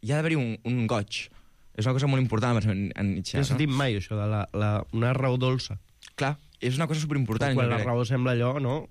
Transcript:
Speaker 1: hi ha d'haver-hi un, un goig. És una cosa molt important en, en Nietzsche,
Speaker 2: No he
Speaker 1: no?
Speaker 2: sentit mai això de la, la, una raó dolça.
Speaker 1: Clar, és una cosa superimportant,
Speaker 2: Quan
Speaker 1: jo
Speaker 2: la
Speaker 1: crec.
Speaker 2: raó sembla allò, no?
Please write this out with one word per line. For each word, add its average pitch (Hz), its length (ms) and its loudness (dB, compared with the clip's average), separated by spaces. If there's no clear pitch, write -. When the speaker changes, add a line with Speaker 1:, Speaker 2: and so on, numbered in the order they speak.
Speaker 1:
hi 110 120 -6
ha 147 40 2
d'haver-hi 160 200 0
un, 117 280 -2
un 120 220 0
goig. 107 420 -2
És 107 100 -2
una 131 60 2
cosa 135 160 2
molt 135 140 4
important 117 420 2
en, 101 320 0
en 98 180 0
Nietzsche, - 220 -4
Speaker 2:
No 139 60 2
he - 20 2
Speaker 1:
no? 131 40 -2
Speaker 2:
sentit 139 220 2
mai 131 260 0
això 101 200 -4
de 104 100 0
la, 107 260 0
la, 104 400 0
una 117 200 2
raó 127 260 0
dolça. 127 400 0
Speaker 1:
Clar, 143 220 -2
és 127 160 -2
una 160 120 0
cosa 156 120 -2
superimportant, 139 540 0
Speaker 2:
Quan 120 120 2
Speaker 1:
jo - 40 2
Speaker 2:
la - 60 2
Speaker 1:
crec. 104 100 0
Speaker 2:
raó 120 180 0
sembla 127 280 2
allò, 123 280 2
no? 135 300 -2